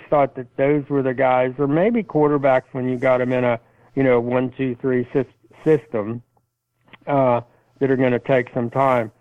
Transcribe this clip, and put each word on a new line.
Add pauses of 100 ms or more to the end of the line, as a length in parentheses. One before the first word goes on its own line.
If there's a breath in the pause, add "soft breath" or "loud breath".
thought
that
those
were
the
guys,
or
maybe
quarterbacks
when
you
got
'em
in
a, (340 soft breath)
you
know,
one,
two,
three
sys-, (380)
system, (840)
uh, (380 soft breath)
that
are
gonna
take
some
time. (120)